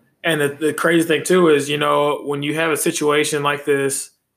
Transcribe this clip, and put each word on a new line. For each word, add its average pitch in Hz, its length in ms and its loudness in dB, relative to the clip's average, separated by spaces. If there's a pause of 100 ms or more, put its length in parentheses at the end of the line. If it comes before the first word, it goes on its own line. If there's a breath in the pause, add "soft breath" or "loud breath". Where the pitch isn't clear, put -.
(240)
and 160 160 0
the, 143 100 2
the 143 260 -2
crazy 165 340 0
thing, 151 160 0
too, 180 240 4
is, 143 220 2
you 147 80 -2
know, 147 480 0
when 143 160 -4
you 147 120 -4
have 160 160 -2
a 147 60 0
situation 147 680 0
like 143 220 -2
this, 139 460 -2 (260)